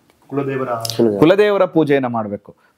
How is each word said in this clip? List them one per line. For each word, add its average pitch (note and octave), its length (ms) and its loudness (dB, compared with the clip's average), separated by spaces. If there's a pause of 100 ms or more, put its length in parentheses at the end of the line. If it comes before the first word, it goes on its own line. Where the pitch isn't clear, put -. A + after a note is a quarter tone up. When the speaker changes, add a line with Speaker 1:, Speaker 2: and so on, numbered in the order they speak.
(280)
Speaker 1:
ಕುಲದೇವರ C3+ 420 -6
Speaker 2:
ಕುಲದೇವ. A2+ 500 -2
Speaker 3:
ಕುಲದೇವರ G3 460 4
ಪೂಜೆಯನ್ನ C#3+ 400 0
ಮಾಡ್ಬೇಕು. A2 500 -8 (220)